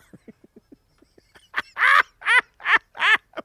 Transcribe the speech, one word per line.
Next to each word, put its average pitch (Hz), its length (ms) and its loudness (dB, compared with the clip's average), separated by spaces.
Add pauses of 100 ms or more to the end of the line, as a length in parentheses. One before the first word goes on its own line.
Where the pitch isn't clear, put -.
<laughs> - 60 -20 (3250)
I'm - 80 -14